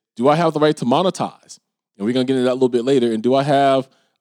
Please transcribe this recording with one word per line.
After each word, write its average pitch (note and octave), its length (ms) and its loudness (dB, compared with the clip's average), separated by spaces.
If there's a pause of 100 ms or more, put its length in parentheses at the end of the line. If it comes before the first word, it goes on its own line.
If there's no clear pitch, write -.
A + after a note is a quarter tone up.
(160)
do A#2+ 140 0
I D3 60 4
have E3 180 0
the D3+ 60 -4
right D3+ 180 2
to - 80 -8
monetize? C#3+ 760 -4 (380)
And G2+ 100 -6
we're B2 60 -2
gonna B2+ 120 0
get C3 120 -2
into B2+ 80 0
that B2+ 80 0
a - 20 -2
little B2+ 140 0
bit A#2+ 160 -2
later. B2 260 2
And A2 100 -4
do B2 140 0
I C3+ 80 2
have, C#3 440 0 (340)